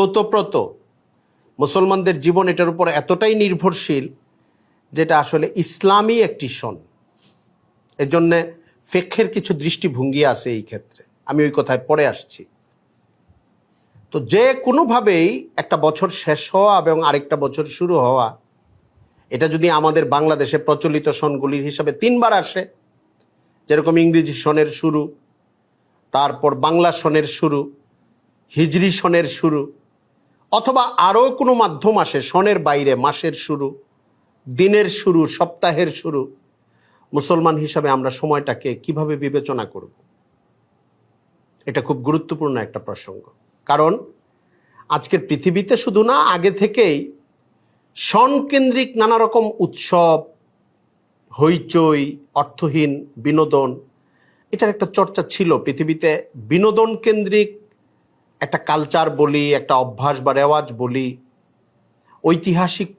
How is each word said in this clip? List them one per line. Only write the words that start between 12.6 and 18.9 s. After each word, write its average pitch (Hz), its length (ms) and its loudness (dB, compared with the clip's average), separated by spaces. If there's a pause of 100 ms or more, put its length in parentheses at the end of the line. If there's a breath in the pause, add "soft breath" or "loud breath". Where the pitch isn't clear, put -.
তো - 40 -6 (160)
যে 214 120 6 (220)
কোনোভাবেই 226 600 2 (340)
একটা - 140 -2 (100)
বছর 156 220 0 (140)
শেষ 151 180 -2 (140)
হওয়া 202 280 4
এবং 156 160 2 (100)
আরেকটা 147 360 0
বছর 143 200 -4 (140)
শুরু 180 160 -2 (100)
হওয়া, 123 240 2 (1000)